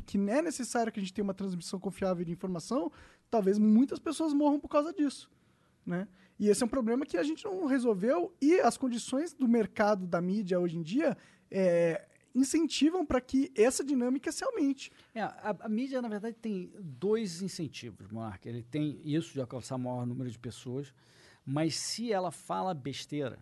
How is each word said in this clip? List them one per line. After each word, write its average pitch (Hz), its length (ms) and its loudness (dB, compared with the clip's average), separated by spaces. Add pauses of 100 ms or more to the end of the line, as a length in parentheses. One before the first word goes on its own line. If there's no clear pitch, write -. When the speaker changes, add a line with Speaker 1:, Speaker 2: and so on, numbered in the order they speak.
Speaker 1:
que - 120 -2
não 202 160 0
é 285 80 2
necessário 240 500 -2
que - 80 -8
a 196 40 -4
gente 185 100 -6
tenha 214 100 -2
uma 196 100 -2
transmissão 190 460 -6
confiável 185 440 -2
de 165 80 -4
informação, 190 600 -4 (400)
talvez 208 260 4
muitas 214 420 6
pessoas 320 340 -2
morram 294 260 4
por 294 100 -8
causa 302 240 2
disso, - 360 -2 (560)
né? 175 220 -4 (300)
E 208 120 4
esse 202 120 4
é 254 40 4
um 220 40 0
problema 247 360 0
que - 120 -4
a 277 60 2
gente 311 220 -2
não 381 200 -4
resolveu 254 760 2
e 311 180 6
as 233 180 4
condições 262 560 -2
do 262 140 0
mercado 208 600 2
da 170 120 0
mídia 185 400 0
hoje 170 180 0
em 170 40 -2
dia, 226 340 0 (340)
é, 170 560 2 (300)
incentivam 311 720 2
pra 254 160 0
que 269 340 0
essa 233 280 4
dinâmica 269 480 0
se - 120 -8
aumente. 339 480 -2 (220)
Speaker 2:
É, 226 80 -6
a, 208 400 -4
a 220 80 -6
mídia, 254 320 -2
na 240 80 -6
verdade, 214 320 -6
tem 190 380 -6
dois 180 600 -2
incentivos, 120 680 -8
Monarca. 110 400 -10
Ele 117 140 -8
tem 147 420 -4
isso 156 260 -2
de 135 80 -6
alcançar 127 380 -6
maior 123 280 -4
número 123 240 -4
de 117 100 -12
pessoas, 127 520 -10 (540)
mas 147 300 0
se - 360 -4
ela 185 200 0
fala 185 420 -4
besteira 135 680 -6